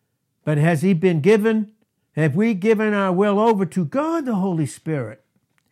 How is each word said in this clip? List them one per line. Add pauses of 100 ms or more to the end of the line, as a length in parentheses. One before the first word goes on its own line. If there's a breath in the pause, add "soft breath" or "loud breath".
(460)
But
has
he
been
given, (420)
have
we
given
our
will
over
to
God,
the
Holy
Spirit? (460)